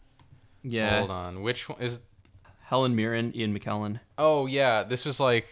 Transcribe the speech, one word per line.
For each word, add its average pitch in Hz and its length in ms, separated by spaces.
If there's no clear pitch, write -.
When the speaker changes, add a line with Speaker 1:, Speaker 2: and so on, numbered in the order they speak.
Speaker 1:
Yeah. 110 360
Speaker 2:
Hold 98 120
on. 90 320
Which 123 260
one - 100
is 123 220
Speaker 1:
Helen 127 320
Mirren, 117 400
Ian 107 220
McKellen. 104 420
Speaker 2:
Oh, 147 300
yeah. 131 360
This 120 220
was 139 140
like, 123 320